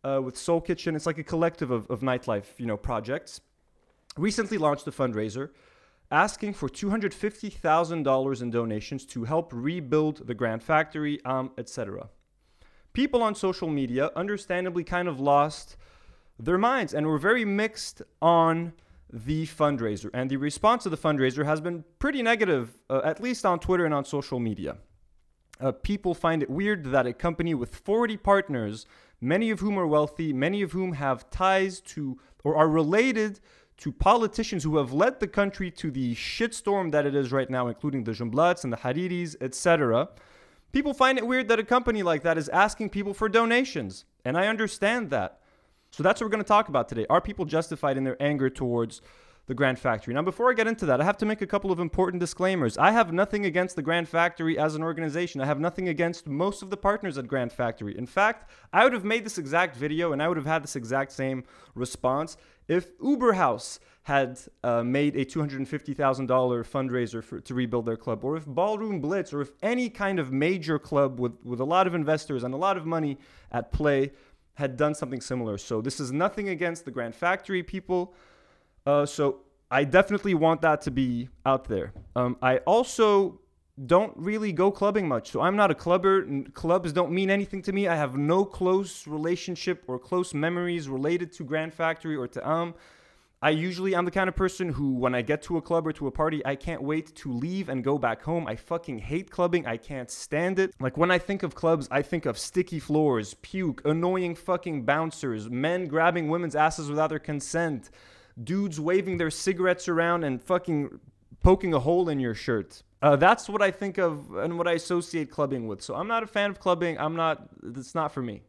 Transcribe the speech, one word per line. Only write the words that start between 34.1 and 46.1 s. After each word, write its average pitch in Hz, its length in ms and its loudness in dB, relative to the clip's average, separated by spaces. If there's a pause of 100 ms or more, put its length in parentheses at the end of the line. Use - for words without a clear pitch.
who 156 140 0
have 131 160 2
led 220 260 2
the 214 80 -2
country 196 420 -2
to 165 220 -6
the 123 240 -2
shitstorm 202 800 -2
that 147 120 4
it 139 120 0
is 131 160 0
right 131 180 0
now, 127 180 0
including 135 360 -4
the 113 80 -4
Jumblatts 131 520 0
and 123 80 -2
the 110 40 -4
Hariris, 175 640 -4
et 127 140 -6
cetera. 143 540 4 (640)
People 285 220 0
find 262 240 4
it 226 80 -2
weird 254 220 0
that 233 100 4
a 220 60 -2
company 233 380 2
like 160 200 2
that 165 160 2
is 147 120 -4
asking 208 400 2
people 202 220 -4
for 214 160 0
donations, 226 760 2 (200)
and 139 140 0
I 196 80 2
understand 214 640 0
that. 104 300 -2 (500)
So - 120 -8
that's 185 180 4